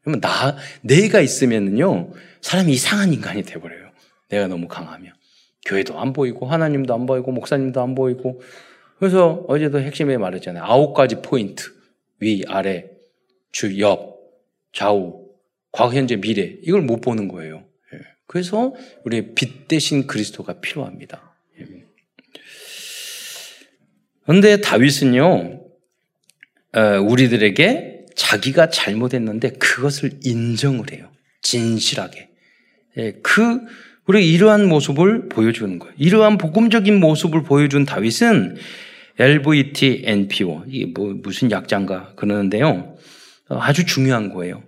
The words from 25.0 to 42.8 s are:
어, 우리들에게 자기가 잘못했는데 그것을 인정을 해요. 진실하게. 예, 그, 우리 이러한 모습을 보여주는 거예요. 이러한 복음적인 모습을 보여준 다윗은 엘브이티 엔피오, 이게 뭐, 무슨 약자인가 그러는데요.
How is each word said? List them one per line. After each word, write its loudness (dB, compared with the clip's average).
어, 4
우리들에게 2
자기가 2
잘못했는데 -2
그것을 -2
인정을 -2
해요. -20
진실하게. -4
예, -4
그, 2
우리 4
이러한 6
모습을 2
보여주는 -2
거예요. -18
이러한 6
복음적인 4
모습을 2
보여준 2
다윗은 0
엘브이티 2
엔피오, -2
이게 -6
뭐, -6
무슨 -4
약자인가 -4
그러는데요. -2